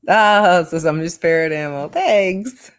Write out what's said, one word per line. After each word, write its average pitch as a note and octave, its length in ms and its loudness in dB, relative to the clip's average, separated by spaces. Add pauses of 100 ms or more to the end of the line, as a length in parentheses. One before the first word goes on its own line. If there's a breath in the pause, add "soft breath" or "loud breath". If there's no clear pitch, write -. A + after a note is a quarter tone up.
Ah, G3+ 580 4
so E3 120 -6
some D#3 180 -2
new D#3+ 120 -6
spirit E3 420 -2
animal. D3 380 -8
Thanks. G#3+ 880 -2